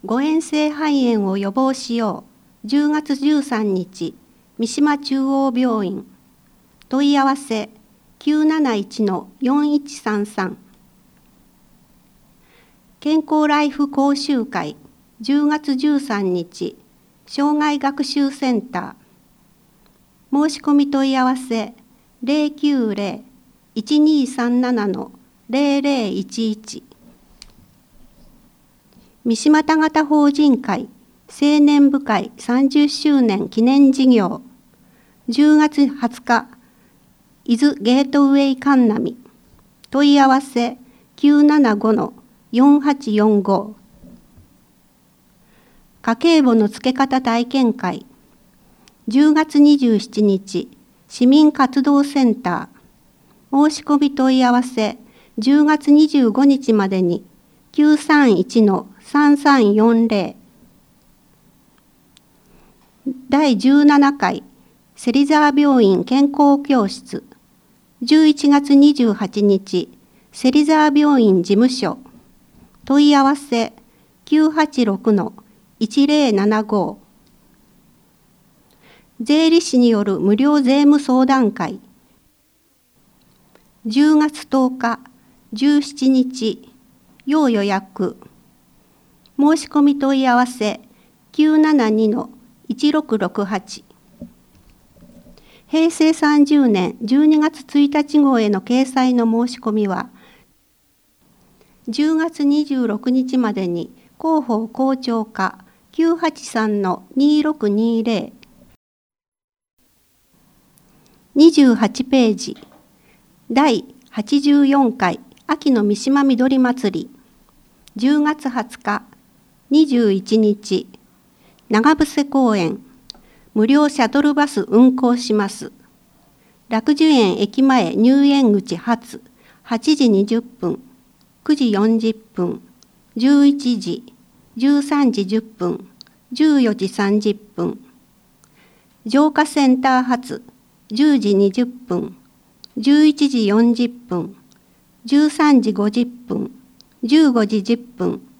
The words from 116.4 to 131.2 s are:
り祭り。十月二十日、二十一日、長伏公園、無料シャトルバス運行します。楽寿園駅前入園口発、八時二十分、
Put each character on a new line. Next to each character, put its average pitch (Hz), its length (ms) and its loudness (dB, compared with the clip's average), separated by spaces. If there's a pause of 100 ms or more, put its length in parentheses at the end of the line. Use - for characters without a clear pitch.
り 269 100 0
祭 247 500 -2
り。 - 20 -20 (840)
十 269 240 0
月 302 300 -4
二 240 180 -8
十 - 100 -20
日、 208 260 -8 (640)
二 302 160 4
十 240 260 0
一 196 240 -2
日、 208 500 -2 (840)
長 233 240 2
伏 294 320 -4
公 262 300 0
園、 160 240 -4 (760)
無 220 120 2
料 294 220 2
シ 285 140 -4
ャ 226 80 0
ト 285 100 0
ル 294 140 0
バ 294 140 0
ス 208 200 -6
運 254 280 4
行 247 200 0
し 240 160 -6
ま 208 160 -2
す。 - 240 -14 (960)
楽 226 260 0
寿 320 120 2
園 240 340 2
駅 202 220 -2
前 254 340 2
入 269 300 4
園 277 260 2
口 190 240 -2
発、 - 460 -8 (400)
八 233 340 -2
時 269 140 2
二 202 160 2
十 226 160 -4
分、 - 360 -8 (640)